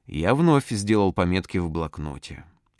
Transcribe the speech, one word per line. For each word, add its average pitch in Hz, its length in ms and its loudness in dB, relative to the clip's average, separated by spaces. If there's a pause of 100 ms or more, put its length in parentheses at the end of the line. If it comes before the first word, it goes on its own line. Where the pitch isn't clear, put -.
Я 82 260 0
вновь 151 360 4
сделал 101 440 2
пометки 92 440 0
в 85 120 -2
блокноте, 73 760 -8 (340)